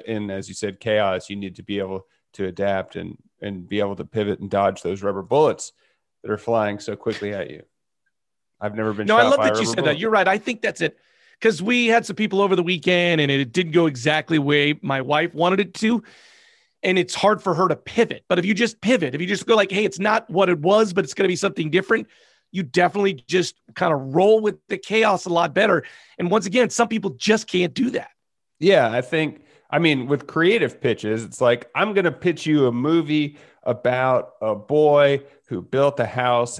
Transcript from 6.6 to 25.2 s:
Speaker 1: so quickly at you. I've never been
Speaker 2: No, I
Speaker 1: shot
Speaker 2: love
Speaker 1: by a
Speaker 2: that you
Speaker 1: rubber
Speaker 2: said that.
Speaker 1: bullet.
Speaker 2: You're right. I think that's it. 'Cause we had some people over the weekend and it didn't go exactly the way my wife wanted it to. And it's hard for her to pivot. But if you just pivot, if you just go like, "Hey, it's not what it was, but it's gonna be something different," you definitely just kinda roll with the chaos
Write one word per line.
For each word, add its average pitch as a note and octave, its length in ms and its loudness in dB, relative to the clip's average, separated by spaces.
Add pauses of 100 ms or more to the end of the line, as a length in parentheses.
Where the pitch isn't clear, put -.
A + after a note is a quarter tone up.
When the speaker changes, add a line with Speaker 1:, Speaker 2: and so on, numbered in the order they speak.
Speaker 1:
so G#2 160 -8
quickly G#2 380 -6
at F#2+ 180 -8
you. D2+ 120 -18 (960)
I've G#2 160 -8
never A2 180 -2
been G#2 140 -4
Speaker 2:
No, G#3+ 100 4
I A#3+ 60 6
Speaker 1:
shot - 80 4
Speaker 2:
love - 80 4
Speaker 1:
by G#2+ 80 2
a G#2+ 40 2
Speaker 2:
that G#2+ 40 0
you - 60 0
Speaker 1:
rubber G#3+ 80 0
Speaker 2:
said A#2 80 -4
that. - 60 -2
Speaker 1:
bullet. D3 160 0
Speaker 2:
You're A3 120 -2
right. F#3+ 160 2
I G3 100 2
think A3+ 240 -8
that's G3 200 -6
it. D#3+ 160 -4 (420)
'Cause F3+ 220 0
we A#3+ 260 2
had A3+ 180 2
some F#3+ 100 -10
people G3 260 0
over F#3+ 140 2
the F3 80 0
weekend F3 560 2
and C#3+ 120 0
it C#3 200 -2
didn't F3 200 -2
go E3 160 4
exactly D3+ 500 0
the C#3+ 60 2
way D3 400 2
my C3+ 180 -2
wife D3+ 320 -2
wanted F3 260 0
it F3+ 160 -4
to. A3 280 0 (800)
And F#3 160 2
it's F3+ 160 -4
hard G#3 260 2
for F3+ 140 -2
her F3+ 120 2
to D3+ 80 0
pivot. - 520 -2
But F3+ 120 2
if E3+ 60 -2
you G#3 80 0
just A3+ 280 -2
pivot, F3+ 340 0
if D3+ 60 -6
you F3+ 60 -4
just F#3+ 200 -4
go A3+ 80 4
like, G3+ 160 2
"Hey, G3+ 140 -2
it's - 140 -4
not G#3+ 300 0
what F#3 200 2
it E3+ 100 0
was, G3 340 2
but F3+ 100 0
it's C#3+ 100 -8
gonna G3 140 0
be F#3 80 0
something F#3 360 -4
different," G3+ 360 0 (440)
you F3+ 120 -6
definitely F3+ 500 0 (140)
just F3 280 -2 (200)
kinda E3+ 200 0
roll E3+ 460 4
with G#3 140 -2 (120)
the G3 100 -6
chaos G#3 480 0